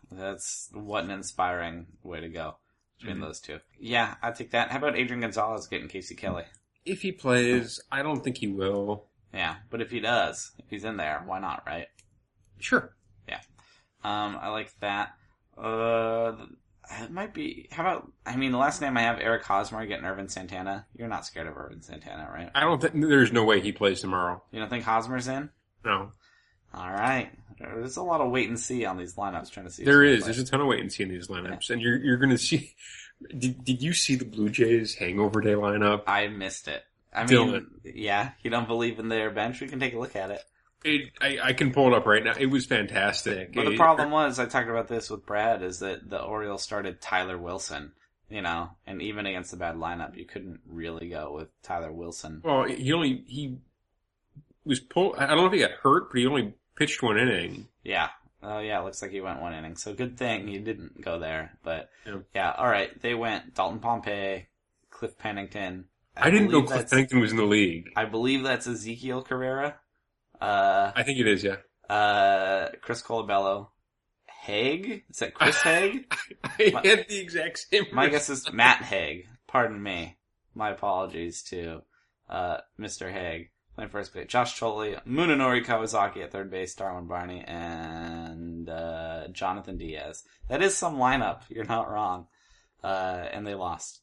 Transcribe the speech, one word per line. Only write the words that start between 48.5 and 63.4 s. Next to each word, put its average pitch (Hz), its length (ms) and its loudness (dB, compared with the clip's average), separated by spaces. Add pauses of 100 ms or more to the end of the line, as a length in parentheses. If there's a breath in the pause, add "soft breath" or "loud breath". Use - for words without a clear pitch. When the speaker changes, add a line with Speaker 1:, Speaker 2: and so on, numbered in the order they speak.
Speaker 1:
and 90 160 -10
even 104 240 -6
against 92 260 -8
a 90 40 -14
bad 85 180 -6
lineup, 82 420 -8
you 82 80 -16
couldn't 92 400 -14
really 82 440 -10
go 76 260 -8
with 78 140 -12 (140)
Tyler 85 280 -6
Wilson. 80 540 -12
Speaker 2:
Well, 139 220 4
he 135 260 -2
only, 135 340 2
he 131 300 -8 (1080)
was 143 140 0
pull-, - 400 0
I 139 80 2
don't 151 120 6
know 180 80 6
if 185 60 4
he 196 60 4
got 117 140 4 (100)
hurt, 147 300 6
but 123 80 2
he 123 60 4
only 127 280 0 (220)
pitched - 260 0
one 110 160 4
inning. 92 480 0 (160)
Speaker 1:
Yeah. 87 280 0 (300)
Oh, 107 200 -6
yeah, 107 200 -2
it 90 40 -6
looks 98 180 -10
like 98 80 -10
he 98 100 -6
went 90 220 -8
one 85 120 -8
inning. 80 220 -12
So 101 180 -10
good 123 220 -6
thing 110 300 -4
he 98 120 -8
didn't 104 440 -10
go 85 160 -4
there. 80 460 -8
But, 80 260 -6 (160 soft breath)
Speaker 2:
Yeah. 101 120 -10 (180)
Speaker 1:
yeah, 92 200 0
all 123 120 2
right. 101 220 2 (120)
They 120 140 0
went 113 400 -4